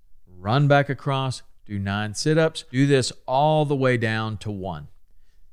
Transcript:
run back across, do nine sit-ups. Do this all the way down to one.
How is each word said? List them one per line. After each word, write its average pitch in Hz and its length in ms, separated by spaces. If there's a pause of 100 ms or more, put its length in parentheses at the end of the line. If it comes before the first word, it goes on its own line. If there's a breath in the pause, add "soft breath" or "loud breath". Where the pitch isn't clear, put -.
(280)
run 104 400
back 143 220
across, 135 500 (260)
do 104 120
nine 101 340
sit-ups. 160 580
Do 135 160
this 139 240 (140)
all 151 400
the 147 100
way 131 220
down 110 400
to 107 140
one. 92 380 (640)